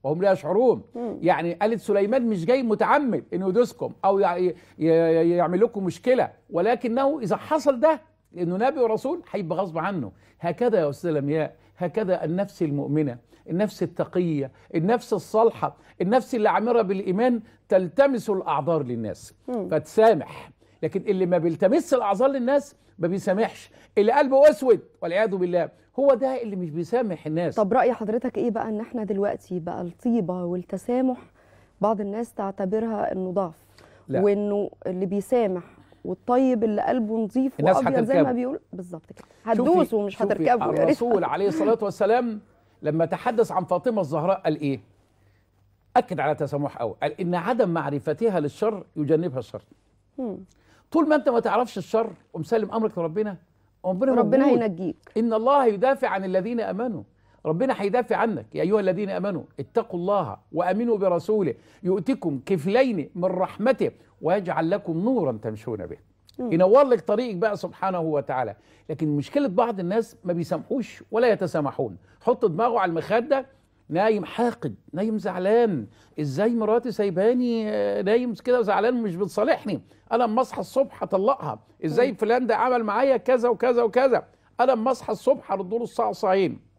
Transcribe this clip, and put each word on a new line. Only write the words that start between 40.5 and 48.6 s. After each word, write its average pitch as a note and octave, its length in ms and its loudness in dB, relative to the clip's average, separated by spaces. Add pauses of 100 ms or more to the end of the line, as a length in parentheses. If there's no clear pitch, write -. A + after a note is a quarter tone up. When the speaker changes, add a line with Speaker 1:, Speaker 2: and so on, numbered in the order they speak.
Speaker 2:
يا D#3 60 0
ريت. D3+ 80 0
Speaker 1:
الرسول A#3 440 2
عليه D#3 240 0
الصلاة C#4+ 340 2
والسلام G#3+ 580 0 (420)
لما D#3 240 0
تحدث A3 460 0
عن F3+ 140 0
فاطمة G#3+ 360 0
الزهراء E3 400 -2
قال D#3 200 -2
إيه؟ C#3 180 -2 (1160)
أكد B3 220 0
على C#3+ 160 0
تسامح C#3+ 460 -6
أوي، A2+ 200 -6
قال: D3+ 200 -4
"إن F3 140 -2
عدم G#3 340 0
معرفتها D#3+ 720 -2
للشر F#3+ 440 -4 (120)